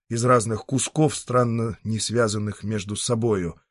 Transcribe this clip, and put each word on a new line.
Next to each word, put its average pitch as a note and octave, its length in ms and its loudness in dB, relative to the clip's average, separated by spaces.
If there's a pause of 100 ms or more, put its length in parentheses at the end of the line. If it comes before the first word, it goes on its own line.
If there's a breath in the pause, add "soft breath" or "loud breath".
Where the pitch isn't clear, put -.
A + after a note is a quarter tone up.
из A#2 160 -2
разных A2+ 400 2
кусков, C#3 500 0
странно A#2 720 -2
не A2 140 -2
связанных G#2 640 -2
между G2+ 340 -4
собою. G#2+ 640 0 (100)